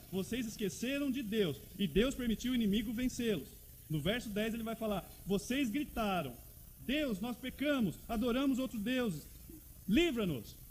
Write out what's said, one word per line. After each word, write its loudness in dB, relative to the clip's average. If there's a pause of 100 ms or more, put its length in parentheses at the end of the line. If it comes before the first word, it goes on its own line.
(120)
"Vocês -2
esqueceram -2
de -2
Deus 2 (200)
e 2
Deus 4
permitiu 0
o 2
inimigo 2
vencê-los." 0 (400)
No 2
verso 2
dez 0
ele -4
vai -2
falar, 0 (220)
"Vocês 2
gritaram: 0 (520)
'Deus, 0
nós -2
pecamos, 0 (120)
adoramos 2
outros -2
deuses, 0 (600)
livra-nos.'" 4 (160)